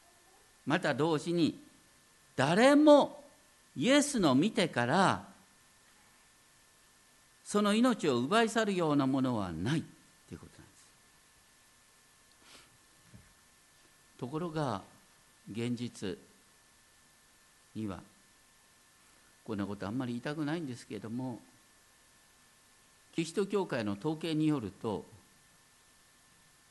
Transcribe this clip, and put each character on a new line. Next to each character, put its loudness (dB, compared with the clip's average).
ま -2
た -2
同 0
時 -4
に、 0
誰 4
も 6
イ 2
エ 6
ス 0
の 4
見 4
て 0
か 0
ら、 2
そ -2
の 2
命 2
を 4
奪 2
い 0
去 -2
る -2
よ 0
う 2
な 2
も 0
の 0
は -4
な -2
い -2
っ -4
て -20
い -12
う -20
こ -20
と -20
な -20
ん -20
で -20
す。 -20
と -10
こ -6
ろ -6
が、 -4
現 -4
実 -8
に -6
は、 -10
こ -8
ん -6
な -4
こ -8
と -10
あ -6
ん -6
ま -6
り -8
言 -8
い -14
た -8
く -8
な -6
い -8
ん -8
で -10
す -18
け -12
れ -10
ど -12
も、 -8
キ -2
リ -2
ス -14
ト -2
教 -2
会 -4
の -2
統 -6
計 -6
に 0
よ 2
る -8
と、 -4